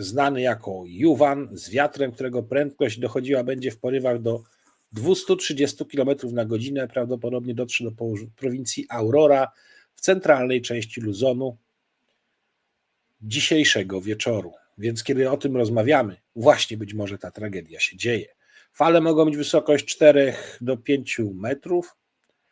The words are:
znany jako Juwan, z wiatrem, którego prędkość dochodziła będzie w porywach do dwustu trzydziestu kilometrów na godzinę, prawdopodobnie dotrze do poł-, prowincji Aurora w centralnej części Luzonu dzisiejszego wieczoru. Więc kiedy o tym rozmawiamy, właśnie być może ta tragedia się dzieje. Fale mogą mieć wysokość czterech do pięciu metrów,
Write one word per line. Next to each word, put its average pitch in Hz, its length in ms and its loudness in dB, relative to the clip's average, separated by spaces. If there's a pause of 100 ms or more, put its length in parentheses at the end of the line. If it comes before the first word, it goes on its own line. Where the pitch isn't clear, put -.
znany 135 360 0
jako 113 460 -4
Juwan, 139 640 2
z 95 180 -14
wiatrem, 139 420 -2
którego 123 320 -6
prędkość 131 560 -2
dochodziła 127 440 -2
będzie 131 280 -4
w - 80 -14
porywach 127 420 -2
do 113 220 -4 (480)
dwustu 175 440 0
trzydziestu 143 500 -4
kilometrów 135 480 -2
na 120 120 -2
godzinę, 120 420 -4
prawdopodobnie 120 680 -4
dotrze 123 280 -6
do 113 80 -6
poł-, 113 440 -8
prowincji 127 540 -6
Aurora 135 640 4 (440)
w - 60 -20
centralnej 131 600 2
części 120 400 -6
Luzonu 120 560 -2 (1600)
dzisiejszego 107 800 0
wieczoru. 104 520 -4 (240)
Więc 113 260 -4
kiedy 131 280 0
o 139 60 0
tym 139 200 -2
rozmawiamy, 117 580 2 (200)
właśnie 120 420 2
być 104 160 -10
może 101 240 -8
ta 92 140 -14
tragedia 92 480 -10
się - 180 -4
dzieje. 107 300 -2 (460)
Fale 165 280 4
mogą 160 240 4
mieć 147 120 0
wysokość 147 480 2
czterech 139 760 4
do 123 160 -2
pięciu 120 560 -2
metrów, 143 640 -4 (560)